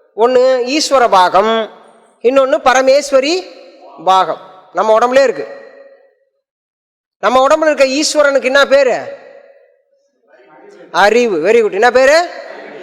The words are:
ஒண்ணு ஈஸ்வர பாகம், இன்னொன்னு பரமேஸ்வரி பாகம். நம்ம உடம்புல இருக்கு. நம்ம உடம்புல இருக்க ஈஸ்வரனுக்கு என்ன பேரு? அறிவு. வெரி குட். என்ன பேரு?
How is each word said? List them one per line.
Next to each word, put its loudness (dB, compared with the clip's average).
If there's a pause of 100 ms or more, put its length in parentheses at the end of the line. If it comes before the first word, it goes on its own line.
(160)
ஒண்ணு 2
ஈஸ்வர 0
பாகம், 0 (520)
இன்னொன்னு 0
பரமேஸ்வரி 0 (440)
பாகம். 0 (220)
நம்ம 0
உடம்புல 2
இருக்கு. -6 (1600)
நம்ம 0
உடம்புல 0
இருக்க 0
ஈஸ்வரனுக்கு 0
என்ன 0
பேரு? 0 (1700)
அறிவு. 0
வெரி 2
குட். -2
என்ன 0
பேரு? 2 (540)